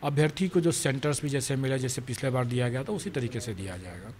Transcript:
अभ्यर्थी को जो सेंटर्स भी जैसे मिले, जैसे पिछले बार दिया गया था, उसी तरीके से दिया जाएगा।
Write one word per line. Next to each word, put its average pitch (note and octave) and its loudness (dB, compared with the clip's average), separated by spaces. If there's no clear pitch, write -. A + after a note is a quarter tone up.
अभ्यर्थी D3+ 2
को F3+ 4
जो E3 4
सेंटर्स C#3 0
भी D3+ 0
जैसे C#3 0
मिले, C3+ 2
जैसे B2+ -2
पिछले B2+ -2
बार B2+ 2
दिया B2 2
गया B2+ -2
था, G3+ -4
उसी G3+ -4
तरीके B2 -2
से A2 -4
दिया F#2 -6
जाएगा। F#2 -12